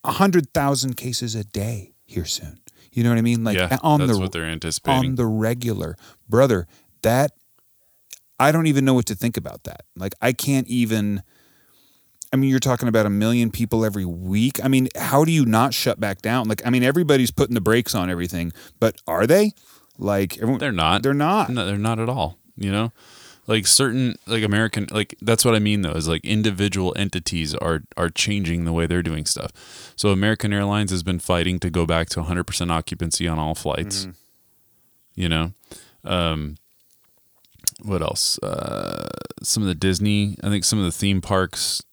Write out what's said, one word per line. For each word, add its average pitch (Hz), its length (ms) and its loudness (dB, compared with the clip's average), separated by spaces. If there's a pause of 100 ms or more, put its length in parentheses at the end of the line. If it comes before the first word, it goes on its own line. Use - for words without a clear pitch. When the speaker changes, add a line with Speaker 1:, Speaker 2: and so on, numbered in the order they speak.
Speaker 1:
a - 80 -2
hundred 180 420 2
thousand 135 440 0
cases 120 380 -6
a 107 80 -4
day 104 500 -8 (120)
here 82 200 -6
soon. - 340 -10 (320)
You 120 120 0
know 117 60 4
what 117 80 4
I 113 60 2
mean? 117 200 2
Like, 104 140 0
Speaker 2:
Yeah, 92 260 0
Speaker 1:
on 151 160 4
Speaker 2:
that's 127 140 2
Speaker 1:
the, 101 60 2
Speaker 2:
what 92 120 -2
they're 80 140 -4
anticipating. 82 680 -2
Speaker 1:
on 127 40 -2
the 120 100 0
regular. 110 720 -2 (320)
Brother, 110 360 4 (360)
that, 127 300 2 (1080)
I 139 140 6
don't 160 140 4
even 139 180 4
know 131 80 4
what 123 140 4
to 104 80 -6
think 117 200 -2
about - 300 -8
that. - 160 -14 (160)
Like, 95 240 -6
I 123 100 2
can't 135 360 0
even, 107 540 0 (1080)
I 131 60 0
mean, 135 120 2
you're 131 100 4
talking 123 280 0
about 110 180 4
a 104 40 2
million 113 420 2
people 113 320 0
every 101 220 -2
week. 92 580 0
I 131 60 2
mean, 131 180 4 (100)
how 143 280 4
do 165 80 2
you 147 120 6
not 117 280 4
shut - 260 0
back 101 220 -4
down? 117 260 -2
Like, 107 180 -4
I 120 40 0
mean, 123 140 4
everybody's 139 480 4
putting 120 220 0
the 113 80 0
brakes 113 320 2
on 90 160 0
everything, 87 440 -4 (260)
but 110 160 2 (120)
are 87 200 2
they? 208 240 6 (460)
Like, 98 400 -2
everyone, 117 220 -2
Speaker 2:
They're 143 120 -2
not. 87 320 2
Speaker 1:
they're 135 100 2
not. 165 360 2
Speaker 2:
No, 120 160 -2
they're 101 120 -2
not 110 220 0
at 113 100 -2
all, 101 280 -4 (200)
you 98 140 -2
know? 113 200 -2 (560)
Like, 107 200 0
certain, 127 480 2 (100)
like, 110 180 -2
American, 104 480 0
like, 104 300 -4
that's 113 240 2
what 117 100 6
I 107 40 4
mean, 104 240 2
though, 78 100 -2
is, 80 160 -2
like, 80 160 -2
individual 98 720 0
entities 85 580 -4
are, 82 280 -2 (120)
are 87 140 -2
changing 85 560 -2
the 82 80 0
way 82 140 0
they're 87 160 0
doing 78 220 -4
stuff. - 260 -4 (440)
So - 140 2
American 104 420 2
Airlines 101 400 0
has 87 120 -2
been 90 160 -2
fighting 87 400 0
to 90 100 -2
go 82 160 0
back 82 240 0
to - 100 -6
a 85 40 -4
hundred 87 220 -2
percent 87 260 -4
occupancy 82 560 -4
on 80 120 -2
all 78 160 -2
flights. 95 460 -4
Speaker 1:
Mm-hmm. 95 100 -10 (1000)
Speaker 2:
You 90 160 -2
know? 82 240 -2 (500)
Um, 80 540 -2 (1300)
what 92 180 -2
else? - 380 -2
Uh, 50 680 -6 (340)
some - 200 -2
of 98 40 0
the 90 80 0
Disney, 101 680 0
I 98 60 -2
think 104 160 0
some 107 140 2
of 95 60 2
the 82 60 0
theme 98 300 0
parks - 720 -2